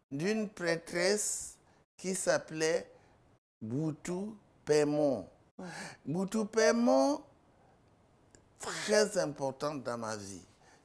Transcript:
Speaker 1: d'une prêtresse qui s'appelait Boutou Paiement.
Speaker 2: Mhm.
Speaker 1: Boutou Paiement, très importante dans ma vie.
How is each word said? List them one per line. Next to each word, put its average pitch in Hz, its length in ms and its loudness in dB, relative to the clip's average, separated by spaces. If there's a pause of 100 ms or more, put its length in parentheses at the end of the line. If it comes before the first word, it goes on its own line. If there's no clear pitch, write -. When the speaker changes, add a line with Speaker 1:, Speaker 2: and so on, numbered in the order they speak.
(100)
Speaker 1:
d'une 196 380 0
prêtresse 175 1080 -2 (400)
qui 185 180 -4
s'appelait 160 760 0 (720)
Boutou 160 760 -4 (280)
Paiement. 147 640 2 (300)
Speaker 2:
Mhm. 185 80 -10 (400)
Speaker 1:
Boutou 190 380 -2
Paiement, 240 760 4 (1400)
très 202 580 2
importante 139 640 -2
dans 120 160 -4
ma 110 180 -6
vie. 98 300 -12 (380)